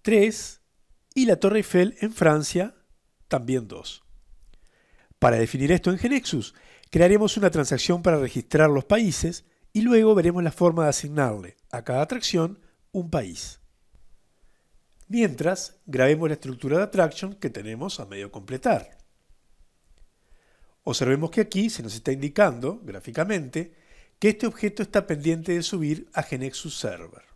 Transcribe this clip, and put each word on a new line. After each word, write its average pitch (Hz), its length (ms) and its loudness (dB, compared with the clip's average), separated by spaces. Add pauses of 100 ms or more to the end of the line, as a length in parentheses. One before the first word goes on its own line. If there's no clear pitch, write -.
tres, 214 600 2 (540)
y 262 100 4
la 208 140 4
Torre 202 200 4
Eiffel 190 420 2
en 214 100 -2
Francia, 165 640 0 (520)
también 123 400 -4
dos. - 360 -16 (1120)
Para 120 200 4
definir 131 340 0
esto 180 180 2
en 185 80 0
Genexus, 240 560 -4 (380)
crearemos 196 460 4
una 202 120 4
transacción 156 540 0
para 165 160 2
registrar 143 500 2
los 139 160 2
países 196 600 -2 (280)
y 214 80 0
luego 220 320 6
veremos 175 300 2
la 160 80 0
forma 170 320 2
de 151 60 4
asignarle 127 680 -4 (140)
a 120 120 -10
cada 135 200 -2
atracción 185 560 -2 (320)
un 175 180 -6
país. 104 500 -8 (1500)
Mientras, 190 800 -2
grabemos 151 420 2
la 151 60 -2
estructura 135 420 -4
de 190 60 2
attraction 180 500 -2
que - 160 -8
tenemos 110 500 -10
a 113 60 -12
medio 101 260 -12
completar. 127 680 -4 (1800)
Observemos 139 480 -2
que 226 100 0
aquí 214 300 -2
se - 100 -12
nos 110 140 -12
está 113 160 -6
indicando, 143 720 -2
gráficamente, 151 920 -8 (460)
que 208 100 4
este 214 160 -2
objeto 208 380 -4
está 196 240 -2
pendiente 165 440 -4
de 170 120 -2
subir 156 500 -4
a 170 80 -2
Genexus - 560 -10
Server. 87 460 -12 (120)